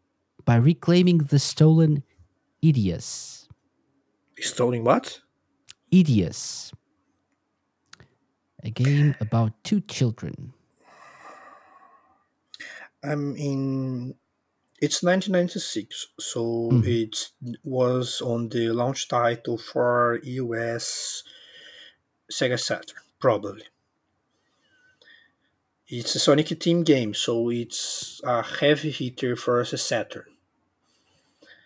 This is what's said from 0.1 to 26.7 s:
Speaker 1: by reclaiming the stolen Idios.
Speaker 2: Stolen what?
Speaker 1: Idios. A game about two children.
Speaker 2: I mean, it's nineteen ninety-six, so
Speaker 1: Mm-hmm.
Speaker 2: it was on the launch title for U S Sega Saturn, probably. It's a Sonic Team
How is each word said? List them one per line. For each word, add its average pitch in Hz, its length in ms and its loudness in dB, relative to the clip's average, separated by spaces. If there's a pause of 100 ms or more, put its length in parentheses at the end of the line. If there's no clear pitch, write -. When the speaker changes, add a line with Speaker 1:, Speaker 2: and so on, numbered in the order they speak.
Speaker 1:
by 120 120 4
reclaiming 175 600 4
the 143 220 4
stolen 156 640 4 (600)
Idios. - 840 0 (920)
Speaker 2:
Stolen 120 440 0
what? 151 380 2 (720)
Speaker 1:
Idios. 131 840 2 (1900)
A 113 80 -8
game 143 480 2
about 110 320 0 (120)
two 208 160 0
children. - 760 -4 (2500)
Speaker 2:
I 147 120 -4
mean, 135 1000 -4 (680)
it's - 220 0
nineteen 185 300 2
ninety-six, 175 760 -4 (120)
so 117 520 -4
Speaker 1:
Mm-hmm. 123 160 4
Speaker 2:
it 113 420 -2 (340)
was 127 580 -2
on 117 280 -4
the 117 200 0
launch 120 380 -2
title 120 500 -2
for 120 680 0
U 123 320 -6
S - 680 -6 (1080)
Sega 127 280 -2
Saturn, - 380 -8 (220)
probably. 101 440 -2 (2250)
It's 120 280 -6
a - 40 -2
Sonic 156 400 2
Team 170 240 2